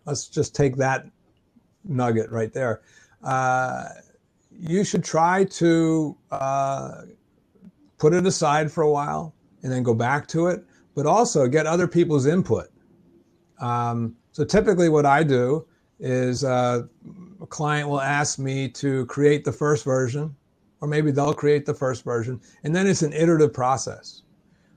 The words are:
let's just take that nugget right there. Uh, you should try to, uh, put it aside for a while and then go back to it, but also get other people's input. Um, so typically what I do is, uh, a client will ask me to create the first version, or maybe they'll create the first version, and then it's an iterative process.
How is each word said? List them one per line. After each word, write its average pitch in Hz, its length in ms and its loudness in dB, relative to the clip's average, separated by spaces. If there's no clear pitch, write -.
let's 143 220 -8
just - 280 -4
take 139 220 2
that 131 300 -2
nugget 120 480 0
right 113 220 -4
there. 123 280 -4
Uh, 127 600 -2
you 180 320 -2
should 175 200 -2
try 175 420 2
to, 160 720 0
uh, 135 720 -4
put 156 160 2
it 180 140 2
aside 151 440 0
for 165 120 -2
a 151 80 4
while 151 420 -4
and 131 80 -6
then 127 100 -2
go 120 120 2
back 123 340 0
to 165 200 0
it, - 160 -2
but 143 100 -2
also 165 420 2
get 151 180 2
other 170 220 0
people's 147 380 2
input. 170 420 0
Um, 120 560 -4
so 151 120 -4
typically 180 460 2
what 147 160 4
I 143 180 4
do 135 420 2
is, 127 440 -2
uh, 123 400 0
a - 60 -16
client 147 420 -2
will 143 120 -2
ask 143 380 -2
me 135 300 -4
to 135 360 -2
create 147 400 2
the 139 60 -2
first 147 340 0
version, 135 500 -2
or 147 60 -6
maybe 151 240 0
they'll 143 220 2
create 147 320 0
the 147 80 -4
first 127 300 -4
version, 120 360 -4
and 151 120 -2
then 190 120 2
it's 175 140 2
an 147 120 0
iterative 156 400 4
process. - 720 -4